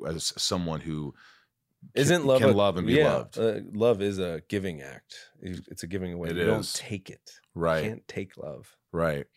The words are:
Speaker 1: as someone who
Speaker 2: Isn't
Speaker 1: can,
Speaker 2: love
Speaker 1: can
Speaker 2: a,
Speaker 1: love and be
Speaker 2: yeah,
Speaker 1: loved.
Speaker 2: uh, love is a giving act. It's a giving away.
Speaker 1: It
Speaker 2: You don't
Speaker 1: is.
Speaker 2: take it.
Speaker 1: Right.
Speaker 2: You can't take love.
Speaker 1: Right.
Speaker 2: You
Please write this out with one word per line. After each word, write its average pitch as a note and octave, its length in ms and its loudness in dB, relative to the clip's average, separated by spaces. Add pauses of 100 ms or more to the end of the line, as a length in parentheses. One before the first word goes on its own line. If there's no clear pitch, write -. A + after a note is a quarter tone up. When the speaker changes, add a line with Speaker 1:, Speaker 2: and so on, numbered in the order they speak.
Speaker 1:
as D#2+ 300 -4
someone E2 440 -2
who D2+ 320 -8 (800)
Speaker 2:
Isn't D#3 280 4
Speaker 1:
can, C#3 60 0
Speaker 2:
love C3 140 6
Speaker 1:
can A2 80 8
Speaker 2:
a, A2+ 40 6
Speaker 1:
love G2+ 240 4
and F#2 100 -2
be A#2 60 4
Speaker 2:
yeah, D3 200 6
Speaker 1:
loved. - 240 -4
Speaker 2:
uh, A2 220 0 (140)
love G#2+ 280 4
is G2+ 180 -2
a E2+ 300 -4
giving F#2+ 320 -2
act. - 480 -18 (120)
It's - 420 -10
a F2 40 -8
giving F#2 260 -4
away. E2+ 160 -6
Speaker 1:
It E2+ 80 -2
Speaker 2:
You E2+ 80 2
don't G#2+ 160 4
Speaker 1:
is. - 120 -6
Speaker 2:
take - 360 -8
it. - 300 -20 (160)
Speaker 1:
Right. E2 280 2
Speaker 2:
You G#2+ 80 -2
can't - 160 -14
take - 300 -10
love. - 380 -14 (160)
Speaker 1:
Right. E2 280 0
Speaker 2:
You C2+ 60 -8 (120)